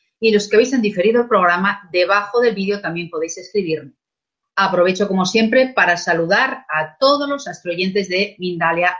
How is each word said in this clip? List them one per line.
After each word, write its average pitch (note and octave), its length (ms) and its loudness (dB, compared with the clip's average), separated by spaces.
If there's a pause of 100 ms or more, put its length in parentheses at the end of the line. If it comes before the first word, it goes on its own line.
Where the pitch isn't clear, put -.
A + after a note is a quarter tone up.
(180)
y A3+ 140 2
los G#3 160 2
que G#3+ 80 2
veis B3+ 160 4
en B3+ 80 0
diferido G#3 400 2
el A#3+ 80 -2
programa, F#3+ 640 0
debajo G3+ 480 0
del A#3 140 2
vídeo G3 260 -4
también E3+ 300 -8
podéis E3 260 -6
escribirme. E3 560 -6 (640)
Aprovecho, F#3+ 520 2
como F#3 160 0
siempre, A3+ 500 2
para F3 220 2
saludar G3 720 -2
a D#3 300 -6
todos C#4+ 280 2
los C#4 220 -6
astroyentes F3+ 640 -4
de G3+ 280 -2
Mindalia E3+ 600 -2